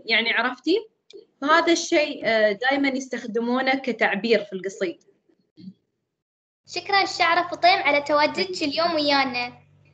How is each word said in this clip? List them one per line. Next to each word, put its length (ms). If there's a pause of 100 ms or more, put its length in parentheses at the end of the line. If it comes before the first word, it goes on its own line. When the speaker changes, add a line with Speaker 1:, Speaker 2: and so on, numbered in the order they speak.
Speaker 1:
يعني 260
عرفتي؟ 560 (540)
فهذا 320
الشيء، 520
آه، 260
دايمًا 360
يستخدمونه 880
كتعبير 680
في 100
القصيد. 500 (1600)
Speaker 2:
شكرًا 360
الشاعرة 440
فطيم 320
على 220
تواجدك 600
اليوم 320
ويانا. 580 (400)